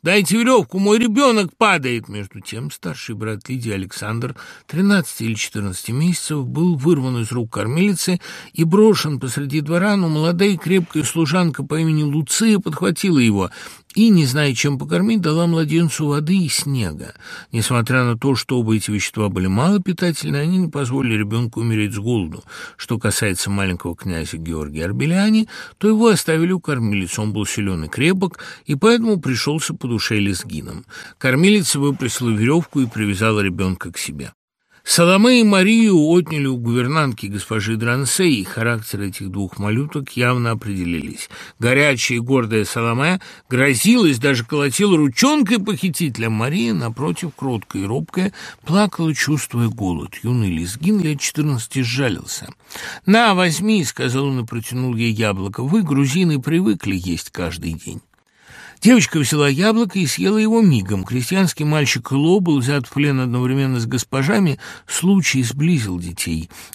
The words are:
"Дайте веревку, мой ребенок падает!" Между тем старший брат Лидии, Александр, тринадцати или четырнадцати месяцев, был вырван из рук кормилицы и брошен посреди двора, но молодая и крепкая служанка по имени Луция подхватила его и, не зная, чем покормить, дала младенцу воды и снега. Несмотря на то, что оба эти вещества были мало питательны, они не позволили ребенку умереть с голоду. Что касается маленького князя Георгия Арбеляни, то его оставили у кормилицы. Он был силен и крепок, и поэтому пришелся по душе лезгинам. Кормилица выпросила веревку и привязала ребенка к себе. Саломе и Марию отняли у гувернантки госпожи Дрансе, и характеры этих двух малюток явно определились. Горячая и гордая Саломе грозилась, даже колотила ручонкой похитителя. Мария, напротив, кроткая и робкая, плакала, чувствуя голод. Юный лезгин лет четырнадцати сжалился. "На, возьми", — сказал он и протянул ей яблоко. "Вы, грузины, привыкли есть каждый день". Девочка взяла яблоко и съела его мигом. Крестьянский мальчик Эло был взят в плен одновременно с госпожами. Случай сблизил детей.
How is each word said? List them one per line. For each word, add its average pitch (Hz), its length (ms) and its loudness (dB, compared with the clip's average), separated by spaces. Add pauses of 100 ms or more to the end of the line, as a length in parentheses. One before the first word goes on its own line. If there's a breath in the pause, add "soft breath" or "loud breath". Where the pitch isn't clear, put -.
"Дайте 185 340 2
веревку, 226 440 2
мой 208 180 4
ребенок 226 580 2
падает!" 139 540 0
Между 101 300 -10
тем 123 320 -10
старший - 420 -10
брат 107 360 -8
Лидии, 120 220 -4
Александр, 107 640 -6 (300 loud breath)
тринадцати 185 600 0
или 113 100 0
четырнадцати 101 560 -6
месяцев, 151 560 0
был 160 280 0
вырван 131 460 0
из 107 100 -4
рук 117 220 -4
кормилицы 170 680 0 (340 loud breath)
и 165 100 0
брошен 165 560 4
посреди 139 420 -4
двора, 175 340 0
но 175 140 2
молодая 170 400 2
и 185 80 0
крепкая 165 460 0
служанка 165 580 0
по 151 180 -4
имени 160 220 2
Луция 156 560 2
подхватила 175 640 0
его 101 320 2 (420 loud breath)
и, 226 160 6
не 170 160 6
зная, 139 300 0
чем 143 240 0
покормить, 175 420 0
дала 165 240 0
младенцу 160 640 0
воды 151 280 0
и 175 140 0
снега. 110 640 -4 (380 loud breath)
Несмотря 120 520 0
на 117 140 0
то, 135 160 2
что 127 260 -2
оба 110 160 2
эти 104 140 -4
вещества 104 400 -2
были 92 160 -2
мало 139 340 2
питательны, 160 580 -4
они 165 200 0
не 180 100 2
позволили 131 460 -2
ребенку 110 460 -2
умереть 110 340 -2
с 104 60 -6
голоду. 101 440 -4 (320 loud breath)
Что - 220 -6
касается 101 540 -2
маленького 92 440 -2
князя 80 420 -8
Георгия 78 480 -6
Арбеляни, 185 640 0 (300 loud breath)
то 196 100 0
его 220 200 4
оставили 170 460 2
у 180 60 -2
кормилицы. 104 600 -2
Он 107 120 -2
был 104 120 -2
силен 95 380 -2
и 76 40 -8
крепок, 180 520 0 (260 loud breath)
и 147 80 -2
поэтому 220 460 2
пришелся 147 560 -2
по - 120 -8
душе 110 300 -2
лезгинам. 92 680 -4 (340 loud breath)
Кормилица 156 600 2
выпросила 131 520 -2
веревку 139 480 0
и 127 80 2
привязала 107 540 0
ребенка 95 500 -2
к - 80 -12
себе. 71 340 -10 (520 soft breath)
Саломе 196 540 6
и 226 60 6
Марию 202 500 6
отняли 156 520 4
у 131 100 -2
гувернантки 123 720 0
госпожи 107 500 -4
Дрансе, 127 520 0
и 110 140 2
характеры 110 640 -4
этих 95 240 -8
двух 98 260 -6
малюток 131 600 -4
явно 123 340 0
определились. 87 760 -6 (280 loud breath)
Горячая 127 600 0
и 117 40 -2
гордая 117 440 0
Саломе 127 560 0 (280 loud breath)
грозилась, 139 720 4
даже 127 240 0
колотила 151 540 2
ручонкой 226 640 2
похитителя. 170 680 -4
Мария, 151 440 -2
напротив, 143 600 -4
кроткая 113 500 -6
и - 20 -4
робкая, 160 480 -4 (320 loud breath)
плакала, 170 500 0
чувствуя 120 540 -2
голод. 95 520 -6
Юный 113 300 0
лезгин 117 480 -2
лет 151 220 -2
четырнадцати 135 600 -2
сжалился. 120 680 -4 (560 loud breath)
"На, 214 300 4
возьми", — 180 500 2
сказал 127 400 -2
он 131 160 -2
и 117 40 -6
протянул 120 500 -6
ей 113 180 0
яблоко. 101 500 -2
"Вы, 180 200 2
грузины, 147 580 2
привыкли 165 600 0
есть 87 280 -6
каждый 85 420 -6
день". 82 300 -12 (800 loud breath)
Девочка 220 380 6
взяла 147 280 2
яблоко 196 500 2
и 180 80 2
съела 185 320 0
его 220 240 4
мигом. 101 440 2
Крестьянский 151 580 0
мальчик 147 480 0
Эло 160 300 4
был 156 180 2
взят 135 260 0
в - 60 -20
плен 143 300 0
одновременно 127 580 0
с 117 60 -2
госпожами. 135 720 0 (280 loud breath)
Случай 175 540 2
сблизил 123 560 0
детей. 87 520 -6 (260 loud breath)